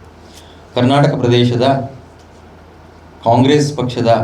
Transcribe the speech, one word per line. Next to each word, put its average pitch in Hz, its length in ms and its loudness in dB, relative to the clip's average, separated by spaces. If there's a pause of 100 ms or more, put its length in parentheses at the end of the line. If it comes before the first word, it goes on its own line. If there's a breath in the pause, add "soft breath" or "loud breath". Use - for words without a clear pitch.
(760 loud breath)
ಕರ್ನಾಟಕ 135 400 0
ಪ್ರದೇಶದ 120 480 0 (1600)
ಕಾಂಗ್ರೆಸ್ 131 540 2
ಪಕ್ಷದ 120 320 -4 (140)